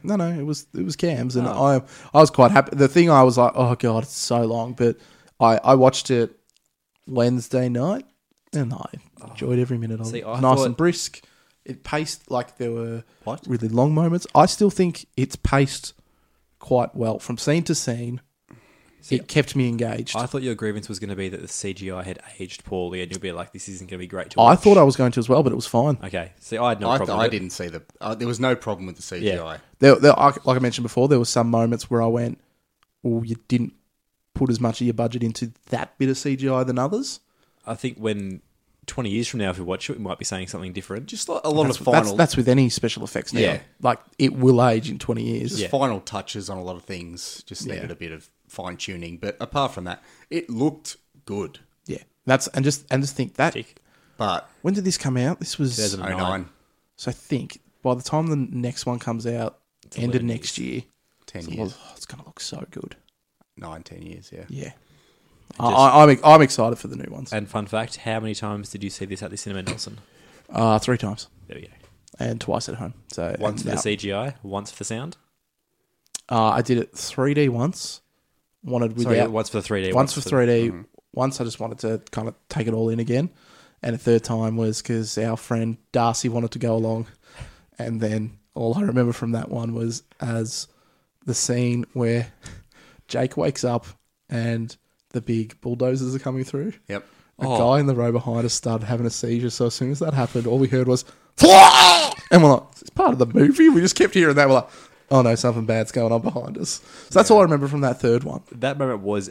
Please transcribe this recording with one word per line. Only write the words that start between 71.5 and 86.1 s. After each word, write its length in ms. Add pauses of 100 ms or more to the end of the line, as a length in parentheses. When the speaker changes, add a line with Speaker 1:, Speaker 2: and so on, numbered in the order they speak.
Speaker 2:
we 80
go. 60 (460)
Speaker 1:
And 220
twice 280
at 80
home. 180 (180)
So 260
Speaker 2:
Once 240
for 60
the 60
Speaker 1:
now 60
Speaker 2:
C 160
G 160
I, 300
once 280
for 80
the 60
sound? 320 (1120)
Speaker 1:
Uh, 220
I 120
did 160
it 180
three 380
D 140
once. 520 (600)
Wanted 360
Speaker 2:
Sorry, 180
Speaker 1:
without 140
Speaker 2:
once 200
for 80
the 40
three 200
D, 60
Speaker 1:
once 80
Speaker 2:
once 180
Speaker 1:
for 80
Speaker 2:
for 20
the 60
Speaker 1:
three 160
D. 240
Speaker 3:
Mm-hmm. 100 (320)
Speaker 1:
Once 280
I 40
just 160
wanted 200
to 200 (100)
kinda 240 (140)
take 180
it 80
all 140
in 100
again. 300 (540)
And 120
a 40
third 260
time 320
was 240
'cause 380
our 180
friend 400 (160)
Darcy 380